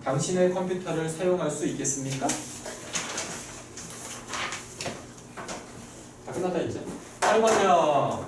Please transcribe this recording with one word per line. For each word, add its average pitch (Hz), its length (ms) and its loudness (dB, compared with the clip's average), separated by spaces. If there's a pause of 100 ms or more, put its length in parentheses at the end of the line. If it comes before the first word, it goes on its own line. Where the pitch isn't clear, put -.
"당신의 180 500 4
컴퓨터를 175 560 -2
사용할 180 420 2
수 147 160 -2
있겠습니까?" 135 600 -2 (4000)
다 - 80 -10
끝났다, 180 260 0
이제. - 200 -2 (400)
팔 214 220 6
번이요. 175 880 6